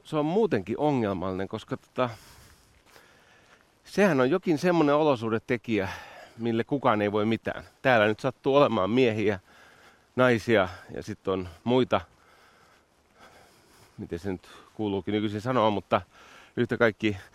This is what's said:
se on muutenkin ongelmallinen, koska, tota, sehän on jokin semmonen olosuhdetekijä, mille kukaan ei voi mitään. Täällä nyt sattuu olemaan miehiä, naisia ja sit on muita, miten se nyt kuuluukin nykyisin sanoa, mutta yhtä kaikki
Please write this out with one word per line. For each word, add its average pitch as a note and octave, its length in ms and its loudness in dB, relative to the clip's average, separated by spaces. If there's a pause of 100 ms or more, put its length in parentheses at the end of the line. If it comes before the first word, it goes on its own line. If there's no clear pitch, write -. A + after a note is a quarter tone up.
se - 140 -6
on D3 80 0
muutenkin D#3 540 -2
ongelmallinen, G2 680 -2
koska, A2 300 -10
tota, - 320 -6 (1800)
sehän F3 360 2
on B2+ 80 2
jokin F3 280 0
semmonen E3 380 2
olosuhdetekijä, A2+ 920 0 (480)
mille A2+ 260 -2
kukaan B2 380 0
ei G#2 100 0
voi G#2 140 0
mitään. A2 380 -4 (180)
Täällä A2+ 260 4
nyt G#2+ 120 -2
sattuu C3+ 360 -2
olemaan A2+ 340 4
miehiä, A2 500 0 (760)
naisia A2+ 540 2 (240)
ja D2 100 -10
sit - 240 -14
on F#2 220 -2 (140)
muita, A#2+ 380 0 (2000)
miten F2 220 -8
se G2 120 -6
nyt - 180 -10 (240)
kuuluukin G2+ 380 -4
nykyisin G#2 300 -2
sanoa, A2+ 280 0
mutta G2+ 320 0 (560)
yhtä A#2+ 200 -2
kaikki G#2+ 400 0 (180)